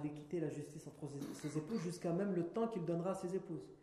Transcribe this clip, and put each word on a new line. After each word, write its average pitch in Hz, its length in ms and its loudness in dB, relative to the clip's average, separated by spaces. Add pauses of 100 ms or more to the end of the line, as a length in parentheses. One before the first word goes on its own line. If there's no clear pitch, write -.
l'équité 151 340 -2
et 165 40 2
la 151 80 2
justice 147 380 -6
entre 143 200 -6
ses, 143 400 -4
ses 143 100 0
épouses, 190 220 2
jusqu'à 170 320 0
même 190 220 4
le 170 140 4
temps 226 200 4
qu'il 185 160 0
donnera 170 280 4
à 180 40 2
ses 180 180 -2
épouses. 170 320 -2 (180)